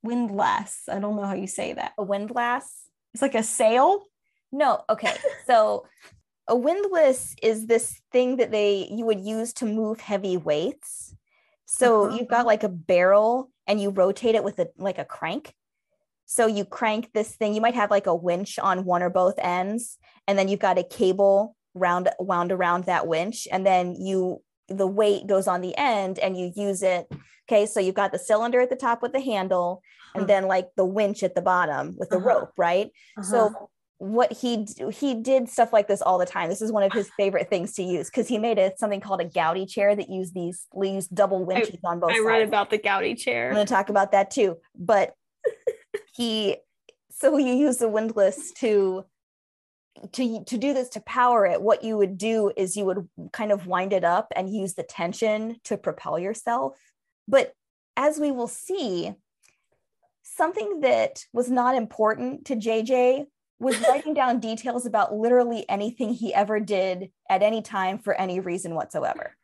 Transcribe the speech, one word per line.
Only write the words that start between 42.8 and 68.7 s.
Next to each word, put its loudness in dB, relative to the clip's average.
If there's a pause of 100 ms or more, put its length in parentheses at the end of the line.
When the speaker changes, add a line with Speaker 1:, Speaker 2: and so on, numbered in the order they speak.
Speaker 1:
chair. -2
Speaker 2:
I'm 0
gonna 2
talk 2
about 2
that 4
too, 0 (160)
but 2 (280)
<laughs> -6
he, -2 (540)
so 2
you 2
use 4
the 0
windlass 0
to, 0 (1040)
to, -4
to -6
do 0
this, -2
to -12
power 4
it. 2
What 2
you -2
would 2
do 0
is -2
you -2
would -2 (240)
kind -2
of -4
wind -2
it 2
up 2
and -4
use -4
the -8
tension -4
to -4
propel -6
yourself. -4 (500)
But 4 (420)
as 0
we 0
will -4
see, -6 (1120)
something -4
that 0
was -2
not 2
important -2
to -4
J -2
J 2 (340)
was -2
Speaker 1:
<laughs> 2
Speaker 2:
writing 2
down 0
details -6
about 0
literally 2
anything -4
he -6
ever 2
did -2 (180)
at 2
any 2
time -4
for -2
any -2
reason -6